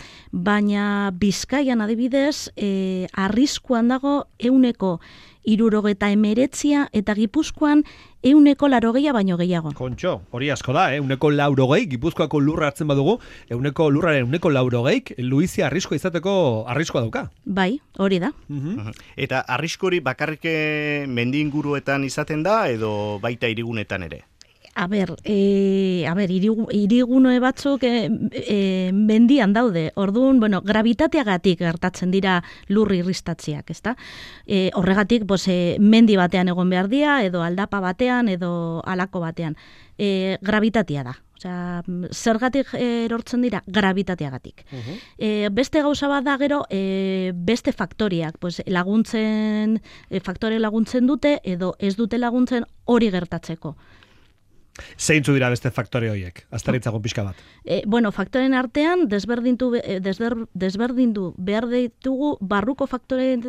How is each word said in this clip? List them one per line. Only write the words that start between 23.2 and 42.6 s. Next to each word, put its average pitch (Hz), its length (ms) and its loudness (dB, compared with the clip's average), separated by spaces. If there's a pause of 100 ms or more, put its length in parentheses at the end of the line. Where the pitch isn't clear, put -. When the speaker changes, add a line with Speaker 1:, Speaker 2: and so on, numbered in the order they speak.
Speaker 3:
baita 120 260 -4
hirigunetan 110 560 -4
ere? 76 220 -14 (540)
Speaker 1:
A 190 60 -2
ber, 185 380 -2
eh, 196 840 2
a 165 60 -2
ber, 190 160 0
hirigu-, 208 420 0
hirigune 247 680 4
batzuk, 262 420 0
eh, 240 300 0 (200)
eh, 190 600 -2
mendian 220 580 6
daude. 202 440 0
Orduan, 240 440 4
bueno, 208 220 2
gravitateagatik 214 960 2
gertatzen 180 540 -2
dira 190 320 0 (240)
lur 208 260 2
irristatziak, 170 800 -6
ezta? 214 240 -6 (500)
Eh, 185 300 2
horregatik, 202 500 2
pues, 180 220 0
eh, 175 320 0
mendi 214 360 8
batean 180 340 2
egon 180 200 0
behar 185 200 0
dira, 285 340 2
edo 180 180 -2
aldapa 190 380 -4
batean, 240 500 0
edo 170 560 -4
halako 185 340 -4
batean. 165 380 -6 (400)
Eh, 190 460 -2
gravitatea 208 600 0
da. 123 120 -10 (240)
Osea, 180 480 -8
mm, 180 240 -6
zergatik, 240 640 0